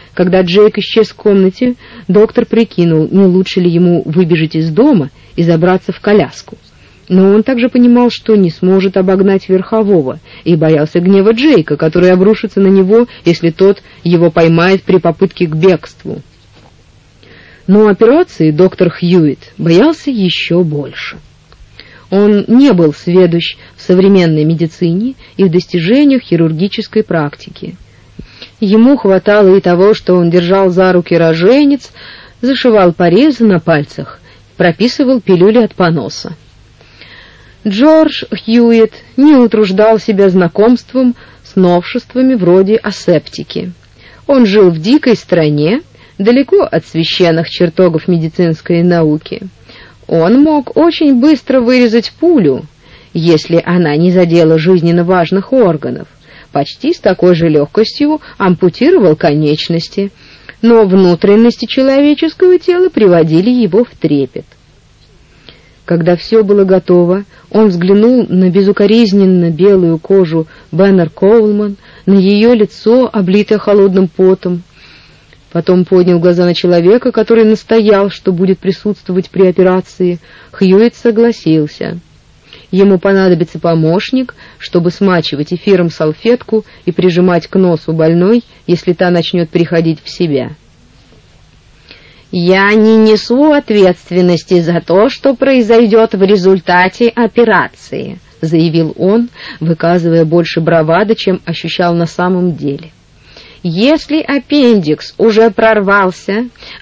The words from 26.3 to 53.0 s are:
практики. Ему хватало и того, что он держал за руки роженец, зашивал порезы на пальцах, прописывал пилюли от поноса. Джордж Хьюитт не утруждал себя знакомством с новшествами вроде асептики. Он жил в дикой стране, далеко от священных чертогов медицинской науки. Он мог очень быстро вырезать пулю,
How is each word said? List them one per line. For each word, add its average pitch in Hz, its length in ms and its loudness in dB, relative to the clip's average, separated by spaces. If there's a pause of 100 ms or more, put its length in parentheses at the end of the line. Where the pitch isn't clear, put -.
практики. - 720 -8 (840)
Ему 226 360 2
хватало 196 600 2
и 196 40 2
того, 185 340 2
что 180 220 -2
он 175 120 0
держал 180 420 0
за 185 220 0
руки 175 240 -2
роженец, 202 760 0 (480)
зашивал 226 520 0
порезы 233 520 0
на 190 160 2
пальцах, 147 600 -6 (360)
прописывал 240 640 -2
пилюли 196 380 2
от 214 160 0
поноса. 180 600 -4 (1300)
Джордж 302 640 2
Хьюитт 226 600 0 (240)
не 294 200 4
утруждал 214 640 2
себя 196 300 0
знакомством 233 840 0 (300)
с - 120 -18
новшествами 196 800 -2
вроде 190 420 0
асептики. 180 960 -6 (540)
Он 262 200 2
жил 190 240 4
в 160 100 -2
дикой 233 360 0
стране, 156 640 -2 (380)
далеко 262 440 0
от - 240 -6
священных 165 640 -2
чертогов 170 600 -2
медицинской 170 720 -2
науки. 165 600 -2 (640)
Он 180 340 2
мог 294 360 -2
очень 302 440 0
быстро 262 400 0
вырезать 240 580 0
пулю, 220 460 0 (480)